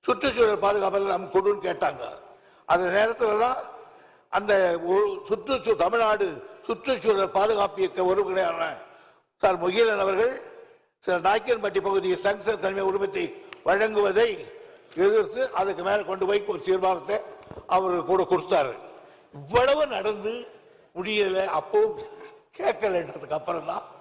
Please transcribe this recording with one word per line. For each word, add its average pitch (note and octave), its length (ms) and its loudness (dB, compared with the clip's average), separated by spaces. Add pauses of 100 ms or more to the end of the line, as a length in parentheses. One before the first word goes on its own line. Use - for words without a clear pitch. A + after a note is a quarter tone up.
சுற்றுச்சூழல் A#3 600 2
பாதுகாப்பில் G3 480 0
நம்ம F3+ 200 -4
கொடுன்னு G3 340 2
கேட்டாங்க. E3 360 -2 (640)
அந்த F3+ 180 2 (120)
நேரத்துல A3 420 2
தான் B3+ 200 2 (800)
அந்த G#3 160 2 (380)
ஒ-, G3+ 240 2 (140)
சுற்றுச்சூ-, A3+ 540 0
தமிழ்நாடு G#3+ 440 2 (400)
சுற்றுச்சூழல் A3 720 0
பாதுகாப்பு G3+ 460 0
இயக்க F3+ 280 0
உறுப்பினரான F#3 540 0 (760)
சார் F#3 200 4
முகிலன் G3+ 420 2
அவர்கள் G#3 280 2 (680)
சில F3+ 220 0
நாய்க்கன்பட்டி G#3+ 600 2
பகுதியில் F#3 380 0
டங்ஸ்டன் G3+ 380 -2
தனிமை G3 260 -2
உரிமத்தை F#3+ 360 -2 (420)
வழங்குவதை G#3 600 2 (760)
எதிர்த்து G#3+ 380 2 (180)
அதுக்கு F#3 240 -2
மேல G3+ 260 0
கொண்டு F#3+ 180 -2
போய் G#3 140 2 (120)
ஒரு E3+ 140 -6
தீர்மானத்தை F#3 500 0 (580)
அவரு F#3 220 2 (120)
கூட F#3 140 4
கொடுத்தாரு. D#3+ 500 0 (600)
இவ்வளவு B3 540 2
நடந்து G#3 460 -4 (640)
முடியல, F#3+ 440 0 (200)
அப்பவும் G#3+ 380 0 (600)
கேட்கலன்றதுக்கு F3+ 840 -2
அப்புறம் D#3+ 320 -6
தான் - 140 -6 (160)